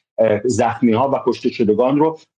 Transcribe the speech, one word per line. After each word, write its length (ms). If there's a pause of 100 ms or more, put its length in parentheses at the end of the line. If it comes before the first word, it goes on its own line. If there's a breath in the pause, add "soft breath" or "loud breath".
(180)
اه، 300
زخمی‌ها 680
و 120
کشته 240
شدگان 500
رو 200 (200 loud breath)